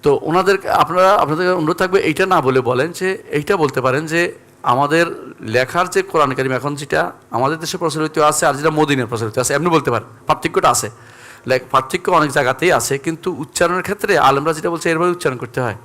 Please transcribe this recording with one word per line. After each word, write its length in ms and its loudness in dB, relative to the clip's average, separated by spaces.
তো 180 4
ওনাদের, 480 0
আপনারা, 440 4
আপনাদের 400 2
অনুরোধ 240 0
থাকবে 220 0
এইটা 260 0
না 160 2
বলে 200 2
বলেন 300 0
যে, 380 -6
এইটা 280 -2
বলতে 240 0
পারেন 240 0
যে 300 -2
আমাদের 800 0
লেখার 480 0
যে 120 0
কোরআন 320 0
কারীম 180 -2
এখন 240 -4
যেটা 360 -4
আমাদের 280 -2
দেশে 180 -8
প্রচলিত 420 -4
আছে 260 2
আর 80 2
যেটা 160 0
মদিনায় 380 0
প্রচলিত 300 -6
আছে, 160 -2
এমনি 160 0
বলতে 220 2
পারেন, 160 -2
পার্থক্যটা 420 0
আছে। 200 0
লেখ-, 240 0
পার্থক্য 400 0
অনেক 200 4
জায়গাতেই 400 2
আছে, 260 0
কিন্তু 400 -6
উচ্চারণের 440 -2
ক্ষেত্রে 360 -2
আলেমরা 360 4
যেটা 160 -4
বলছে 220 -2
এরভাবে 200 2
উচ্চারণ 260 -2
করতে 240 -6
হয়। 240 -2